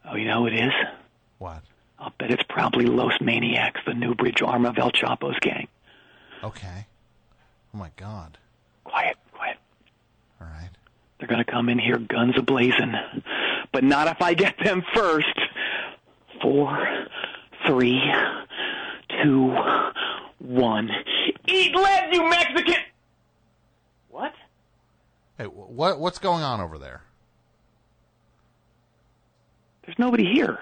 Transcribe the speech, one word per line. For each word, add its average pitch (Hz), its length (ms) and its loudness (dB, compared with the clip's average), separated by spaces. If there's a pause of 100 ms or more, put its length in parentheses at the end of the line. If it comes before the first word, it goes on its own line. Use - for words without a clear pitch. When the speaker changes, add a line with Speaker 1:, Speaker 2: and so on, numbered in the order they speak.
Speaker 1:
Oh, - 120 -10
you 110 100 -4
know 113 140 0
who 120 80 4
it 110 60 -2
is? 123 180 0 (640)
Speaker 2:
What? 85 240 -12 (360)
Speaker 1:
I'll - 200 -12
bet - 120 -6
it's 120 180 0
probably - 380 2
Los 123 340 2
Maniacs, 120 680 0
the 123 80 -4
Newbridge 120 480 0
arm 120 240 2
of 120 120 0
El 123 120 2
Chapo's - 500 -2
gang. - 280 -4 (760)
Speaker 2:
Okay. 95 440 -12 (880)
Oh, 107 40 -10
my 87 180 -12
God. 95 420 -14 (460)
Speaker 1:
Quiet, - 320 -4 (160)
quiet. - 260 -10 (840)
Speaker 2:
All 85 60 -18
right. 82 240 -16 (480)
Speaker 1:
They're - 100 -12
gonna 117 160 0
come 120 240 0
in 120 120 2
here 117 180 2
guns 117 400 0
a-blazing. 123 560 2 (800)
But 131 100 2
not 143 240 6
if 165 160 0
I 175 120 6
get 185 280 4
them 185 220 2 (100)
first. 170 320 4 (1120)
Four, 139 680 0 (600)
three, 127 340 4 (1200)
two, 135 260 6 (880)
one. 117 520 2 (580)
Eat 370 260 2
lead, 370 400 2
you 330 160 4
Mexican! 339 440 2 (1400)
What? 190 220 -8 (1040)
Speaker 2:
Hey, 117 100 -10
wh-, 98 240 -16
what, 147 280 0
what's 170 220 -4
going 175 240 0
on 123 160 -2
over 78 180 -8
there? 65 240 -16 (2750)
Speaker 1:
There's - 140 -8
nobody 233 340 4
here. - 300 0